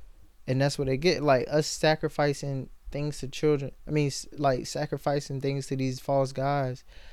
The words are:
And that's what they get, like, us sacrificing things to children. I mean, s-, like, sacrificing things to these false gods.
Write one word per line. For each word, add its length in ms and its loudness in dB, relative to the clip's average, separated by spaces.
And 160 2
that's 160 2
what 100 0
they 100 2
get, 260 2
like, 260 6
us 160 4
sacrificing 1040 0
things 280 -4
to 80 -8
children. 440 2
I 40 -4
mean, 160 4
s-, 200 -4
like, 300 2
sacrificing 760 -2
things 260 -2
to 80 -2
these 240 0
false 320 2
gods. 520 -2